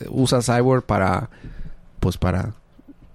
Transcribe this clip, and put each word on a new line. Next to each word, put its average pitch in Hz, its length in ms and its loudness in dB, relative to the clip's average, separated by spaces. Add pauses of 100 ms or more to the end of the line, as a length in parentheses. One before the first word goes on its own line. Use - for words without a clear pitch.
usa 127 320 2
Cyborg 123 440 2
para, 95 440 0 (680)
pues, - 180 0
para, 92 360 -2 (600)